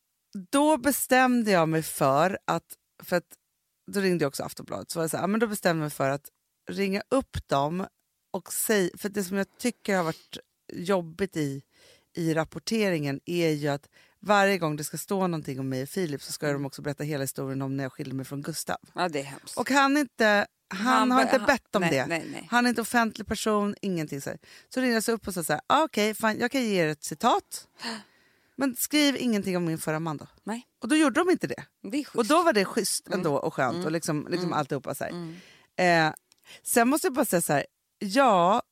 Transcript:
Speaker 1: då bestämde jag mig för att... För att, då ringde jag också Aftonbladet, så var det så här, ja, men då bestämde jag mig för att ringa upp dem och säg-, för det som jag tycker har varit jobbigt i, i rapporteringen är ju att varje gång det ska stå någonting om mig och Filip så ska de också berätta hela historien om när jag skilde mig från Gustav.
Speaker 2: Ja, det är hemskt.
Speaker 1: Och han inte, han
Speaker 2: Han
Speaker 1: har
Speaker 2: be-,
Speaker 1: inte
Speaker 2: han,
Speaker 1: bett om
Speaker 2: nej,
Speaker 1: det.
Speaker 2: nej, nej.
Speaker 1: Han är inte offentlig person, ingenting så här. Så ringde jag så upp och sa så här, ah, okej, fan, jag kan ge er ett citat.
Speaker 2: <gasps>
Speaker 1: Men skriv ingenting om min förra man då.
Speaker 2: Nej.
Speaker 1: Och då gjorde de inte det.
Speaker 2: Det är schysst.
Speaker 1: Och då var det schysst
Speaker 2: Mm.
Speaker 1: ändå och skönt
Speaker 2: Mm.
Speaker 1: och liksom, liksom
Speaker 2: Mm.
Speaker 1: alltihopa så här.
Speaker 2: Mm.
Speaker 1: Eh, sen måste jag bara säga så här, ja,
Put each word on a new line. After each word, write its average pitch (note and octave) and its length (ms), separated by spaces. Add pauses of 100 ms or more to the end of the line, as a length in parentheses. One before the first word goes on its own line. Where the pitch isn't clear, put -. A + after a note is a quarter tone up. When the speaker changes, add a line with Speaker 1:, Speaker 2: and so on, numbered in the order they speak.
(500)
Speaker 1:
då D4+ 260
bestämde B3 760
jag E3 180
mig D#3+ 140
för D#3 600
att... - 200 (380)
För - 140
att, F3 80 (680)
då G3+ 80
ringde F3+ 240
jag C#3 40
också - 160
Aftonbladet, - 460
så E3+ 80
var E3 60
det E3 40
så D3+ 80
här, - 80
ja, - 40
men G#3+ 120
då A#3+ 60
bestämde F#3 340
jag D3+ 40
mig D3+ 60
för C#3 200
att C#3+ 180 (420)
ringa F#3+ 380
upp - 400
dem D#3 380 (440)
och - 220
säg-, G3 460
för G#3+ 100
det G3+ 160
som F#3 120
jag G3 220
tycker G#3+ 380
har F3+ 80
varit - 340 (340)
jobbigt F3 640
i, C#3 260 (540)
i E3 180
rapporteringen D#3+ 920
är F3 240
ju D3 180
att C#3+ 200 (320)
varje G3 380
gång D#3 180
det D3+ 80
ska D#3+ 140
stå F#3+ 280
någonting D3 340
om C3+ 80
mig C3 140
och C#3+ 60
Filip D3+ 340
så - 100
ska D3 200
de C#3 140
också C#3 160
berätta D3 220
hela D3 200
historien C3+ 380
om C3+ 140
när C#3 80
jag C3 80
skilde C#3 220
mig C3 100
från C#3+ 180
Gustav. E3+ 340 (180)
Speaker 2:
Ja, F3 140
det D3 120
är C#3 40
hemskt. - 340
Speaker 1:
Och - 120
han C#4 260
inte, A3 500 (220)
han G3 180
Speaker 2:
Han B3 240
Speaker 1:
har B3+ 80
Speaker 2:
be-, C4 40
Speaker 1:
inte B3+ 160
Speaker 2:
han, G#3 80
Speaker 1:
bett - 300
om G3 60
Speaker 2:
nej, E3 80
Speaker 1:
det. C3+ 160
Speaker 2:
nej, D#3+ 260
nej. - 180
Speaker 1:
Han A#3+ 160
är - 20
inte A#3+ 120
offentlig A3+ 460
person, G#3 560
ingenting D#3 380
så - 100
här. - 80 (300)
Så B3+ 120
ringde B3 140
jag A3 100
så A#3 80
upp A3 160
och F#3 60
sa F3 100
så - 80
här, D3 140
ah, F#3 160
okej, G#3+ 320
fan, A3 240
jag A#3+ 120
kan C4+ 140
ge G3 200
er D3+ 40
ett D3+ 160
citat. - 640 (140)
Speaker 2:
<gasps> - 720
Speaker 1:
Men B3+ 200
skriv C#4+ 420
ingenting G3 380
om F3 80
min D#3+ 140
förra D#3 220
man D#3+ 160
då. C#3+ 100 (180)
Speaker 2:
Nej. A3+ 220 (160)
Speaker 1:
Och A3+ 60
då D4+ 80
gjorde D4 240
de F4+ 100
inte C4 160
det. - 180 (180)
Speaker 2:
Det G#3+ 160
är C4+ 60
schysst. - 120
Speaker 1:
Och A#3 100
då D#4 160
var E4 100
det G3+ 120
schysst - 420
Speaker 2:
Mm. G3 140
Speaker 1:
ändå D3+ 160
och - 180
skönt C3+ 200
Speaker 2:
Mm. F3 120
Speaker 1:
och D#3 60
liksom, D#3 380
liksom F3+ 180
Speaker 2:
Mm. D3 100
Speaker 1:
alltihopa C#3+ 360
så - 100
här. - 60
Speaker 2:
Mm. E3+ 960
Speaker 1:
Eh, - 60 (480)
sen A#3 260
måste D4+ 180
jag C4 80
bara C4 100
säga E3+ 180
så E3 100
här, C#3+ 140 (320)
ja, G#3 720